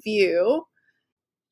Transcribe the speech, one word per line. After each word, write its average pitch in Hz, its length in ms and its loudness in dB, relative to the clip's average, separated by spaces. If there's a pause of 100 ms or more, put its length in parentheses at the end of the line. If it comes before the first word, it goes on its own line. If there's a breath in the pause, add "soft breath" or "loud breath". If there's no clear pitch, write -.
view. 208 640 0 (880)